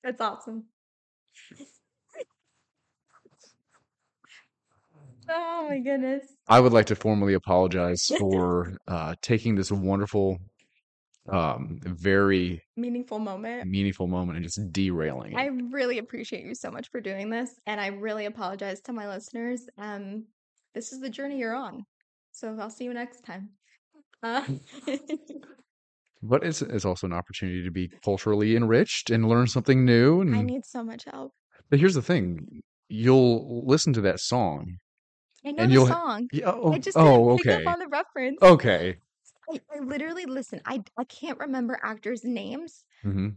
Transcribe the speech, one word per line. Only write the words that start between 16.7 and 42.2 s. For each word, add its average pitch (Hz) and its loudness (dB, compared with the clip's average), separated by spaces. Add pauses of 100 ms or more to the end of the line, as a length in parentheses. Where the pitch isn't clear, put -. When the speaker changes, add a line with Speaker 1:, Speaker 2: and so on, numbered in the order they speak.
Speaker 1:
much - -14
for 247 -10
doing 196 -8
this, 240 -6 (140)
and 208 -8
I 196 -6
really 208 -8
apologize 196 -8
to 247 -12
my 214 -10
listeners. 233 -8 (120)
Um, 202 -10 (480)
this 233 -12
is 262 -14
the 262 -8
journey 277 -8
you're 233 -4
on, 247 -10 (460)
so 220 -12
I'll 214 -8
see 233 -12
you 247 -8
next 240 -10
time. 196 -16 (720)
Uh, 240 -4 (420)
<laughs> 277 -6 (1200)
Speaker 2:
But 120 0
it's, 165 -4
it's 110 -4
also 95 -2
an 87 -4
opportunity 90 -6
to 90 -6
be 90 -4 (140)
culturally 107 2
enriched 117 2
and 113 2
learn 117 6
something 131 4
new 123 6
Speaker 1:
I 196 2 (160)
Speaker 2:
and 107 0
Speaker 1:
need 254 -6
so 240 -10
much 226 -12
help. 269 -14 (380)
Speaker 2:
But 143 6
here's 185 6
the 139 0
thing. 90 -2 (280)
You'll 120 4
listen 147 2
to 113 0
that 90 2
song, 90 -2 (680)
Speaker 1:
I 277 -6
know 113 -2
Speaker 2:
and 127 6
Speaker 1:
the - 8
Speaker 2:
you'll 131 10
ha-, 123 4
Speaker 1:
song. 247 -4
Speaker 2:
yeah, 156 -2
Speaker 1:
I - 0
Speaker 2:
oh, 170 0
Speaker 1:
just 381 -2
Speaker 2:
oh, 123 8
Speaker 1:
didn't - 0
pick 117 4
up 82 2
Speaker 2:
okay. 80 -4
Speaker 1:
on - -2
the 370 -8
reference. 277 -4
Speaker 2:
Okay. 110 6 (540)
Speaker 1:
I, 311 -10 (140)
I 294 -10
literally, 302 -8
listen, 262 -10
I, 240 -6 (140)
I 247 -6
can't - -12
remember 262 -6
actors' 220 -8